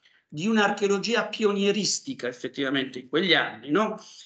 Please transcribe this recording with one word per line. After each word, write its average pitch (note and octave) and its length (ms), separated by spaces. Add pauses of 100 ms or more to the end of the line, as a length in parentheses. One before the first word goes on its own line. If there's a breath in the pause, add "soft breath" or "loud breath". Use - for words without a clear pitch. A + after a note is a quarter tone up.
(260 soft breath)
di D#3 220
un'archeologia G3+ 800
pionieristica G3 1000
effettivamente C3+ 720
in - 100
quegli E3+ 260
anni, A#2 360
no? G3+ 320 (240 loud breath)